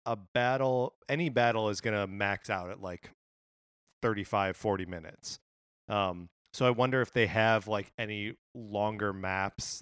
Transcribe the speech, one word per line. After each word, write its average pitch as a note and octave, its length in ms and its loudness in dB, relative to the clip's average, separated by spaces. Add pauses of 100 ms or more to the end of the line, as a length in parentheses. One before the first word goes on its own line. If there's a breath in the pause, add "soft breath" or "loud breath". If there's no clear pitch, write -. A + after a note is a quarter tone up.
a A#2 100 -2
battle, B2+ 800 0 (120)
any D#3 200 0
battle A#2 400 4
is G2+ 120 -2
gonna G#2 260 0
max G2+ 440 -2
out F#2 200 -2
at, G2+ 100 -12
like, F2+ 320 -12 (880)
thirty-five, G2+ 540 0
forty G2 300 -2
minutes. F2 520 -12 (500)
Um, F#2 420 0 (240)
so C3 120 2
I B2 40 8
wonder B2+ 300 2
if A#2 120 -2
they A2+ 140 4
have, A2 420 4
like, G#2 300 -2
any G#2+ 380 -6 (180)
longer G#2 580 -2
maps F#2+ 680 -4